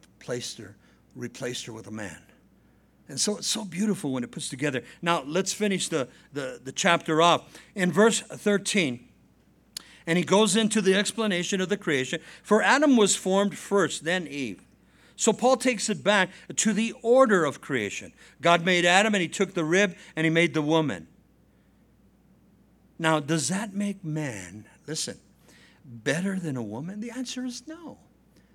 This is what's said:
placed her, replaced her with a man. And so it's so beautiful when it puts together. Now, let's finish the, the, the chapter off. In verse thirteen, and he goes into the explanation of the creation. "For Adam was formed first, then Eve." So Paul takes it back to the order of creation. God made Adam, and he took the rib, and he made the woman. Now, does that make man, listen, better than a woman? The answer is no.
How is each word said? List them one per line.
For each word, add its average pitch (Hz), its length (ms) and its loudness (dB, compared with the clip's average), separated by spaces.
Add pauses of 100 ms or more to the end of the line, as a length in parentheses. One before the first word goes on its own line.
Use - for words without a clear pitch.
(200)
placed 123 400 -8
her, 101 180 -18 (380)
replaced 123 500 -10
her 117 80 -14
with 110 140 -16
a - 40 -14
man. 104 300 -10 (880)
And 143 100 -12
so 208 180 -2
it's - 100 -8
so 220 180 -4
beautiful 175 480 -2
when 127 100 -4
it 120 80 -10
puts - 180 -10
together. 135 340 -4 (180)
Now, 170 220 0
let's 170 280 -2
finish 202 380 -2
the, 147 180 -2 (240)
the, 127 320 -8
the 131 80 -12
chapter 165 500 2
off. 165 380 2 (160)
In 180 160 0
verse 208 300 4
thirteen, 190 880 -2 (960)
and 170 120 2
he 175 60 2
goes 190 320 4
into 220 260 2
the 190 140 4
explanation 196 640 -2
of 185 80 -2
the 196 100 -2
creation. 143 440 -2 (220)
"For 214 180 4
Adam 269 340 4
was 208 200 6
formed 196 420 0
first, 185 480 0
then 175 220 -2
Eve." 135 360 -8 (520)
So - 180 2
Paul 254 240 2
takes 247 320 -2
it 160 140 -4
back 190 260 4 (260)
to 220 180 0
the 214 280 -2
order 226 420 6
of 143 160 -2
creation. 104 540 -4 (260)
God 170 240 4
made 175 220 4
Adam, 202 300 4
and 190 60 2
he 165 60 0
took 185 280 -4
the 170 100 -2
rib, 180 320 2 (180)
and 160 100 0
he 165 40 4
made 165 240 2
the 156 80 0
woman. 147 460 0 (1900)
Now, 160 200 2
does 147 280 -2
that 190 260 -4
make 202 300 -6
man, 110 640 -8 (200)
listen, 139 340 -8 (640)
better 143 560 -4
than 160 160 -4
a 123 60 -4
woman? 143 380 -8
The 226 120 -10
answer 254 340 -8
is 240 220 -10
no. 311 300 -16 (580)